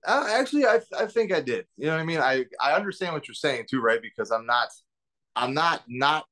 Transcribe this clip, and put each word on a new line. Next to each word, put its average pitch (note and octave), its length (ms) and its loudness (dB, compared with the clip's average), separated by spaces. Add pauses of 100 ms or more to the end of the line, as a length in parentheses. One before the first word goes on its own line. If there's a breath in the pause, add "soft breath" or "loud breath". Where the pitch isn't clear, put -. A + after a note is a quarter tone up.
uh, C4 240 2
actually, C4 360 2
I, A3+ 140 6 (180)
I A3 80 0
think A3 260 0
I F3 80 2
did. B2 260 -4 (100)
You B2+ 100 -8
know D#3 60 0
what D#3+ 100 0
I - 20 -4
mean? E3 160 -2
I, C3 240 2 (160)
I C#3 120 2
understand F3+ 420 -2
what D3 120 -8
you're A#2 80 -18
saying B2 340 -2
too, C3+ 120 -2
right? A2+ 200 2
Because A2 300 -8
I'm A2+ 160 -2
not, A#2+ 220 0 (680)
I'm B2 200 -2
not, D#3+ 340 0
not C#3 440 0